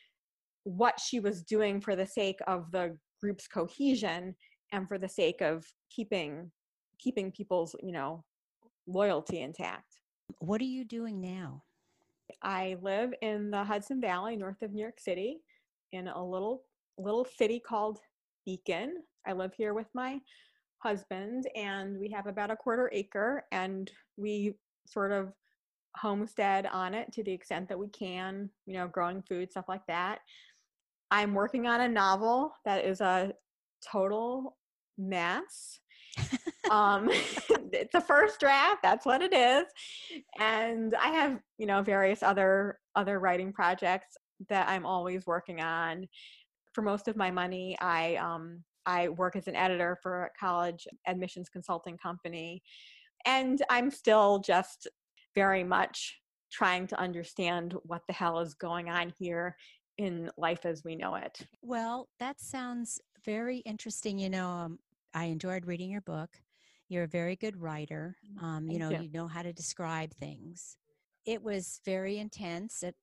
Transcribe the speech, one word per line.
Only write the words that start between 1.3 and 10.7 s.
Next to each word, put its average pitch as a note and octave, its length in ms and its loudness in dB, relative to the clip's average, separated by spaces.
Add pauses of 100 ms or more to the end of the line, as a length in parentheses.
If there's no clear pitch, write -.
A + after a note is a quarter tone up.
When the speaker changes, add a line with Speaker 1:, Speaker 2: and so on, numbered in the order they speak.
Speaker 1:
doing G3+ 380 2
for G3+ 160 0
the F#3+ 100 0
sake G3 400 -2
of F3 240 -2
the F3 260 -2 (240)
group's G#3 280 -4
cohesion F#3+ 840 0 (380)
and F#3+ 160 -2
for G3 100 -4
the F#3 100 -4
sake F3 320 2
of D#3+ 260 0 (240)
keeping, E3+ 600 -4 (480)
keeping G3 340 -2
people's, F3+ 500 -2
you F#3 100 -8
know, D#3+ 320 -6 (640)
loyalty F#3 540 0
intact. C3+ 460 -8 (520)
Speaker 2:
What G3+ 220 -2
are C4 40 -2
you C4 200 -6